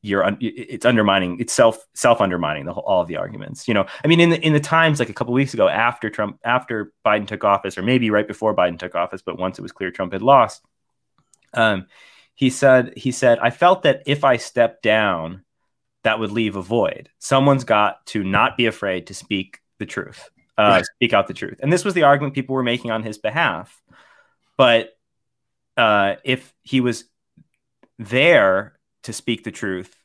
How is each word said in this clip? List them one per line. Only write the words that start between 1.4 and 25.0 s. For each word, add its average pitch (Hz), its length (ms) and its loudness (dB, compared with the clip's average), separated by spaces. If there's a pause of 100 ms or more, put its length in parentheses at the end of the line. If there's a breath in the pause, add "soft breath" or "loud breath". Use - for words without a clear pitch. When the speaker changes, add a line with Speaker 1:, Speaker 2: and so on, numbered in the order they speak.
Speaker 1:
self, 113 400 2
self-undermining 87 720 0
the 85 80 -10
whole, 87 100 -10
all 92 180 0
of 85 60 -4
the 82 100 -8
arguments. - 500 -12
You 117 60 -4
know, 98 120 0 (180 loud breath)
I 147 40 -2
mean, 165 120 6
in 170 100 6
the, 165 100 0
in 160 140 0
the 147 60 2
Times, 160 400 2
like, 113 100 -2
a 101 40 -14
couple 120 200 -6
weeks 135 200 0
ago, 104 140 4
after 110 420 0
Trump, 104 340 -6
after 117 500 -4 (120)
Biden 107 220 2
took 104 160 -8
office, 98 340 0
or 92 40 -8
maybe 117 280 0
right 107 180 0
before 104 280 -4
Biden 87 240 0
took 90 160 -12
office, 90 260 -6
but - 160 -10
once 92 220 -6
it - 20 -14
was 87 120 -14
clear 92 180 -8
Trump 92 220 -8
had 95 80 -8
lost, 127 420 2 (920)
um, 107 340 0 (460 soft breath)
he 131 160 0
said, 131 480 4
he 127 140 -4
said, 120 280 2
"I 120 120 0
felt 180 320 2
that 135 240 0
if 143 160 -2
I 127 140 4
stepped - 440 -2
down, 95 600 -2 (580)
that 110 160 0
would 107 140 -6
leave 107 240 -4
a 95 60 -6
void. 101 480 -4 (100)
Someone's 135 460 2
got 104 420 0
to 104 160 -6
not 104 340 0
be 120 80 0
afraid 95 420 -4
to 98 60 -18
speak - 460 -8 (180)
the - 80 -10
truth, - 460 -14 (260)
uh, 104 200 6
Speaker 2:
Right. 92 80 2 (100)
Speaker 1:
speak 120 180 0
out 101 140 2
the 90 80 -12
truth." - 260 -12
And 147 100 -2
this 180 140 0
was 196 80 -2
the 170 100 2
argument 143 300 4
people 131 220 -6
were 131 80 -2
making 120 260 -4
on 110 140 -4
his 107 160 -12
behalf. 113 600 -4 (800 soft breath)
But, 117 400 4 (800)